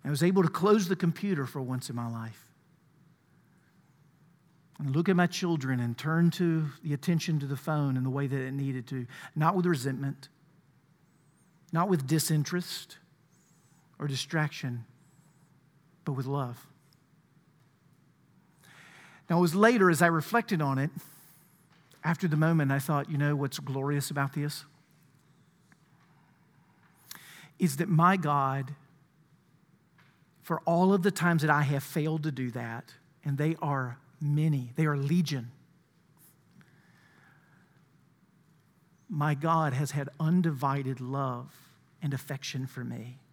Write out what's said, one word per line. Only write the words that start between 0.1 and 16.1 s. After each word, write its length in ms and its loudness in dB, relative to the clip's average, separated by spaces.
was 100 -2
able 220 4
to 60 2
close 380 2
the 80 0
computer 520 -2
for 140 -8
once 280 -6
in 60 -8
my 120 -6
life 380 -10
and 180 -2
look 140 2
at 60 6
my 100 6
children 540 0
and 180 -2
turn 340 4
to 360 0
the 100 -2
attention 460 0
to 80 -6
the 100 -4
phone 400 0
in 60 0
the 60 0
way 180 -2
that 120 -2
it 120 -6
needed 360 -4
to, 200 -6
not 200 2
with 100 2
resentment, 640 -2
not 180 0
with 160 2
disinterest 920 -2
or 100 -6
distraction, 800 -4
but 80 -4